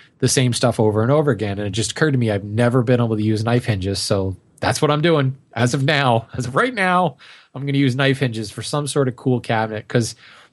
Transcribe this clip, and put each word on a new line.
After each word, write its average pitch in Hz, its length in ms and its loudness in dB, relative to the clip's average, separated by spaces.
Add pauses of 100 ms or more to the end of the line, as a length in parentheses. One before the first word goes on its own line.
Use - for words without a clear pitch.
(180)
the - 100 0
same 123 240 2
stuff 120 280 0
over 107 220 2
and 120 100 2
over 147 180 2
again. 101 300 -2
And 104 80 -4
it - 40 -6
just 107 200 -4
occurred 156 200 0
to 131 60 2
me, 117 140 0
I've 98 120 -2
never 120 380 2
been 123 180 2
able 113 160 0
to 107 60 -2
use 107 220 0
knife 120 220 0
hinges, 98 340 -2
so 95 360 -2 (220)
that's - 240 -2
what 151 80 2
I'm 147 120 0
doing 143 340 2 (180)
as 120 200 0
of 135 100 -2
now. 135 500 2
As 117 120 -6
of 123 100 -4
right 247 180 0
now, 185 440 0 (360)
I'm 131 120 -10
gonna 143 120 0
use 135 160 4
knife 135 240 2
hinges 113 320 -4
for 113 120 -12
some 147 260 -4
sort 139 180 0
of 127 80 -4
cool 127 240 0
cabinet, 110 480 -4
'cause 117 300 -2 (360)